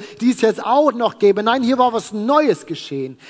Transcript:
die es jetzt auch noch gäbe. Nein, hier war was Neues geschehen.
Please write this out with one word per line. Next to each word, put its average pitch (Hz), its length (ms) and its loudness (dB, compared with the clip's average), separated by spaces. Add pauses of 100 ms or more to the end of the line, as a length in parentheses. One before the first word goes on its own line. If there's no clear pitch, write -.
(200)
die 247 120 2
es - 100 -2
jetzt 220 220 0
auch 277 300 2
noch 233 260 -4
gäbe. 202 240 2
Nein, 240 180 0
hier 247 160 0
war 247 160 2
was - 180 -6
Neues 233 540 0
geschehen. 135 520 -10 (120)